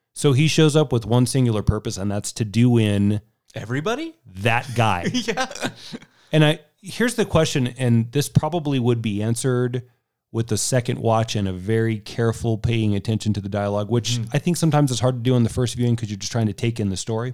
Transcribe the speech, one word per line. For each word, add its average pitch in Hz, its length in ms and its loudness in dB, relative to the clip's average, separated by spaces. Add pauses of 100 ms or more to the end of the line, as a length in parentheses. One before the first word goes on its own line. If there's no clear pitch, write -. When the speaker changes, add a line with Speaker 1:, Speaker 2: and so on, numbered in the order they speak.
(140)
Speaker 1:
So 147 180 2
he 139 140 4
shows 151 300 4
up 151 160 2
with 113 120 0
one 120 220 4
singular 120 380 2
purpose, 107 320 -2
and 95 120 -4
that's 101 260 -4
to 120 100 -2
do 117 340 4
in 101 420 2 (360)
Speaker 2:
Everybody? 175 580 -6 (120)
Speaker 1:
that 113 500 -2
guy. 104 340 2
Speaker 2:
<laughs> - 20 -10
Yeah. 240 340 -2 (840)
Speaker 1:
And 156 140 4
I, 156 160 2 (200)
here's 233 360 -4
the 214 80 0
question, 156 420 0 (120)
and 117 340 2
this 143 160 0
probably 151 500 2
would 120 240 0
be 104 220 -2
answered 123 580 -2 (500)
with 113 160 -2
the 107 100 -2
second 123 400 0
watch 113 380 0
and 101 100 -2
a 95 60 -4
very 110 460 -2
careful 113 600 -2
paying 110 380 0
attention 107 380 -2
to 104 60 -4
the 98 80 -10
dialogue, 101 400 -2
which 117 300 0
Speaker 2:
Mm. 117 140 -6
Speaker 1:
I 143 80 0
think 175 160 0
sometimes 147 340 2
it's 120 80 -4
hard 127 160 0
to 120 60 -6
do 127 160 2
in 120 80 4
the 107 40 2
first 123 280 -2
viewing 120 180 2
'cause 110 160 -4
you're 104 80 -6
just 101 140 -8
trying 113 160 0
to 101 40 -2
take 117 280 -4
in 104 100 0
the 92 60 -4
story, 113 380 -6